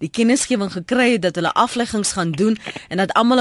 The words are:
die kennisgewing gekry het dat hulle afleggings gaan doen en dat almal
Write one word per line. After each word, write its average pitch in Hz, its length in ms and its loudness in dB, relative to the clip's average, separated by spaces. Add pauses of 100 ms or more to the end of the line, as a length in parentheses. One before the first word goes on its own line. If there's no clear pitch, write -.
die 165 100 -6
kennisgewing 233 600 0
gekry 240 400 0
het 202 100 0
dat 180 120 0
hulle 170 180 -2
afleggings 233 600 -2
gaan 170 200 -2
doen 208 240 2 (320)
en 175 80 -6
dat 185 160 0
almal 240 280 4